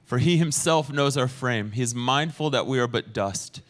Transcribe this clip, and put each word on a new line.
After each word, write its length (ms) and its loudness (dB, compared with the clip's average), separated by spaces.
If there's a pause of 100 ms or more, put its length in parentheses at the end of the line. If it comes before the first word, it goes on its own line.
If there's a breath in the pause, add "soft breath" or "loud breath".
For 140 -2
he 200 4
himself 540 2
knows 260 2
our 100 2
frame. 440 -2
He 100 -4
is 140 -2
mindful 540 0
that 180 0
we 120 0
are 80 2
but 260 -4
dust. 560 -6